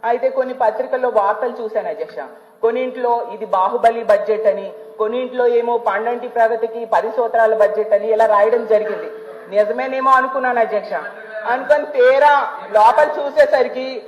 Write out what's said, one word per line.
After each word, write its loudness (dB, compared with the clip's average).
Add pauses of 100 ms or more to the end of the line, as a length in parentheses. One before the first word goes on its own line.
అయితే 0
కొన్ని -4
పత్రికల్లో -2
వార్తలు -2
చూశాను, -6
అధ్యక్ష. -8 (480)
కొన్నింట్లో -2
ఇది -10
బాహుబలి 0
బడ్జెట్ 2
అని, -2 (260)
కొన్నింట్లో -2
ఏమో 0
పండంటి -4
ప్రగతికి 0
పది 0
సూత్రాల 2
బడ్జెట్ 0
అని 0
ఇలా 2
రాయడం 2
జరిగింది. 0 (460)
నిజమేనేమో 0
అనుకున్నాను, 2
అధ్యక్ష. -2 (540)
అనుకొని 0
తీరా 6 (380)
లోపల 6 (100)
చూసేసరికి 0